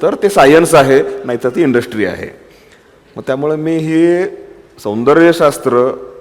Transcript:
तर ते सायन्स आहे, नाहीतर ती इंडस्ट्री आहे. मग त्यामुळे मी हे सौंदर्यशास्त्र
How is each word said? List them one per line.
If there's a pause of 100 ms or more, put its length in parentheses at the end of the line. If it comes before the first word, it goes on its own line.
तर
ते
सायन्स
आहे, (220)
नाहीतर
ती
इंडस्ट्री
आहे. (880)
मग
त्यामुळे
मी
हे (560)
सौंदर्यशास्त्र (260)